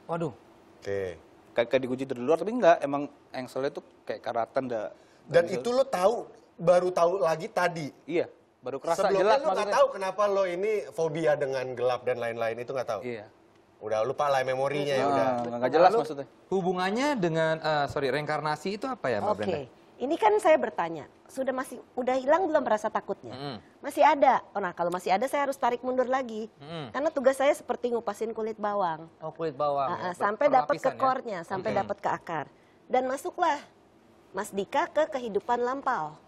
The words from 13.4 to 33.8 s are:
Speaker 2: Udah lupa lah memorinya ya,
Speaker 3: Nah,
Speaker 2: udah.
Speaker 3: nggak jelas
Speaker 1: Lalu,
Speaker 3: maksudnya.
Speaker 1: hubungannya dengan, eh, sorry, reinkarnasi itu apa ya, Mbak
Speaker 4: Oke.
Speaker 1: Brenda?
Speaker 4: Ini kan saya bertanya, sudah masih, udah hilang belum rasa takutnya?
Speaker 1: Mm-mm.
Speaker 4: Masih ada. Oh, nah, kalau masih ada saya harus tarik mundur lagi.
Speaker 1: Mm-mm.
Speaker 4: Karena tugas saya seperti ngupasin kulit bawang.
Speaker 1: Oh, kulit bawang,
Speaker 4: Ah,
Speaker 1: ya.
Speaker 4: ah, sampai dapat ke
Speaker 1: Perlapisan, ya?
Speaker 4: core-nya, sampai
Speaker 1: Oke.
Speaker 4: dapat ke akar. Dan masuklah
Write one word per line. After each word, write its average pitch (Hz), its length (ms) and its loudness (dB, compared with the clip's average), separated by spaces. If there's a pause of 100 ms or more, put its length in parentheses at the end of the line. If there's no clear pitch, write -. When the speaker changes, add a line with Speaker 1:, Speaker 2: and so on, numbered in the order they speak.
Speaker 2:
Udah 107 220 -2
lupa 135 260 0
lah 135 140 2
memorinya 139 520 -2
ya, 131 80 2
Speaker 3:
Nah, 139 80 2
Speaker 2:
udah. 131 180 2 (300)
Speaker 3:
nggak 127 140 0
jelas 170 180 8
Speaker 1:
Lalu, 220 100 2
Speaker 3:
maksudnya. 139 260 -6 (220)
Speaker 1:
hubungannya 190 680 0
dengan, 160 420 2
eh, 151 320 0
sorry, 139 200 -2
reinkarnasi 151 680 -2
itu 220 120 -6
apa 262 220 -6
ya, 113 100 2
Mbak 101 100 -2
Speaker 4:
Oke. 208 120 0
Speaker 1:
Brenda? 185 200 -2 (400)
Speaker 4:
Ini 269 140 -2
kan 415 220 4
saya 330 200 6
bertanya, 170 480 -4 (220)
sudah 262 260 -4
masih, 254 260 -6 (140)
udah 254 240 -2
hilang 285 280 4
belum 302 180 2
rasa 220 260 0
takutnya? 196 440 -6
Speaker 1:
Mm-mm. 262 240 -8 (240)
Speaker 4:
Masih 285 220 0
ada. 277 360 6 (120)
Oh, - 80 -6
nah, 190 120 -2
kalau 175 180 -2
masih 180 220 -2
ada 196 160 4
saya 285 180 0
harus 277 120 0
tarik 240 240 0
mundur 254 260 0
lagi. 233 400 -2 (100)
Speaker 1:
Mm-mm. 147 340 -10
Speaker 4:
Karena 262 180 -2
tugas 269 260 4
saya 269 180 4
seperti 247 380 -2
ngupasin 226 420 -4
kulit 220 240 -6
bawang. 185 640 -2
Speaker 1:
Oh, 160 120 -10
kulit 160 240 -6
bawang, 143 340 0
Speaker 4:
Ah, - 120 -4
Speaker 1:
ya. - 40 -6
Speaker 4:
ah, 180 120 -4
sampai 214 320 0
dapat 262 280 4
ke 156 80 -10
Speaker 1:
Perlapisan, 262 80 2
ya? 233 80 -12
Speaker 4:
core-nya, 247 420 0
sampai 190 280 -4
Speaker 1:
Oke. 202 100 0
Speaker 4:
dapat 202 180 -4
ke - 100 -4
akar. 156 380 -4 (380)
Dan 254 200 0
masuklah 294 540 -2 (720)